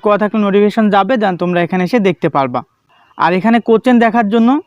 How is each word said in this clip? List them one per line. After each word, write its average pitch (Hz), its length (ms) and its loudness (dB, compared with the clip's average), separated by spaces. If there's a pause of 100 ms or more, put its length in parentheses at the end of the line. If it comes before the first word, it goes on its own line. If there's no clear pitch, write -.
করা 208 160 2
থাকলে 214 240 -2
নোটিফিকেশন 202 380 0 (100)
যাবে, 196 280 0
then 190 200 -2
তোমরা 175 240 -2
এখানে 185 220 -2
এসে 247 100 0 (100)
দেখতে 170 280 -2
পারবা। 131 240 -2 (580)
আর 165 200 0
এখানে 226 200 2 (100)
কোশ্চেন 240 360 2
দেখার 226 300 0
জন্য 233 140 2 (180)